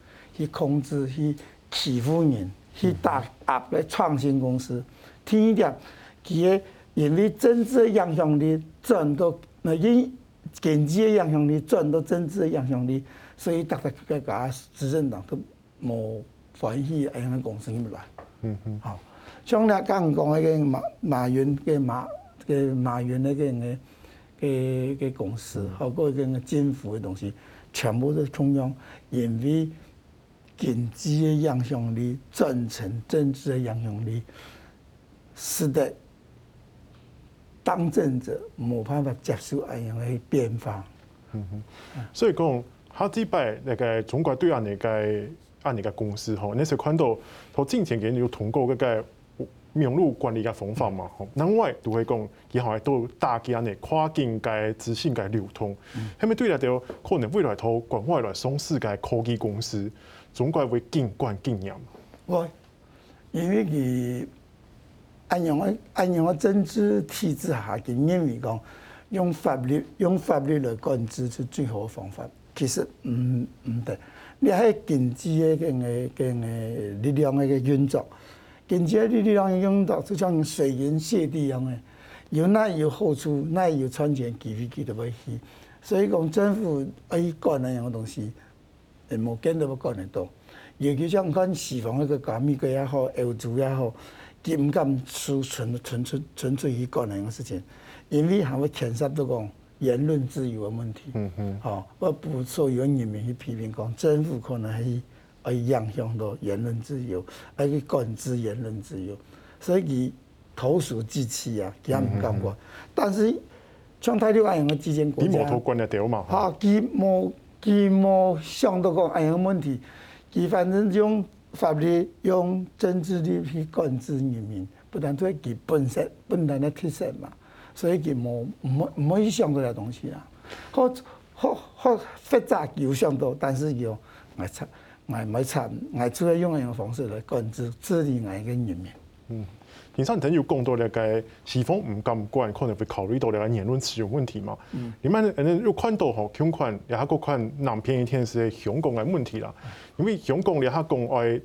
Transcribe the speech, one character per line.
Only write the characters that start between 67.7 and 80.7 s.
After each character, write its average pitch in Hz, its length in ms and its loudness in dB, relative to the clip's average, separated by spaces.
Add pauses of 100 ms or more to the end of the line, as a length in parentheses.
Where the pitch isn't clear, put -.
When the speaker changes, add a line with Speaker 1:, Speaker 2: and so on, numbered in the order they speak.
Speaker 1:
佢 127 300 0
认 175 180 2
为 117 120 -2
讲 113 200 -4 (520)
用 180 240 0
法 156 240 0
律， 127 280 0 (120)
用 185 200 4
法 151 220 2
律 143 200 2
来 120 160 0
管 120 300 0
制 123 220 -4
是 123 160 -6
最 127 220 -2
好 107 160 -4
的 110 60 -6
方 98 220 -10
法。 - 160 -10 (300)
其 139 100 0
实 - 220 -2 (160)
唔， 123 420 0 (200)
唔 117 200 -2
得， 104 100 -4 (440)
你 269 100 6
喺 208 260 6 (120)
经 127 260 2
济 160 260 0
的 160 160 6
个 160 160 -2
个， 123 440 -2
个 127 180 0 (680)
力 139 100 2
量 139 240 4
的 139 100 4
个 135 140 4
运 139 280 4
作， 139 200 0 (600)
经 175 160 2
济 175 120 2
的 220 120 6
力 226 140 4
量 196 300 4
的 185 60 2
运 196 280 4
作 170 160 0
就 196 140 -4
像 165 280 2
水 139 280 0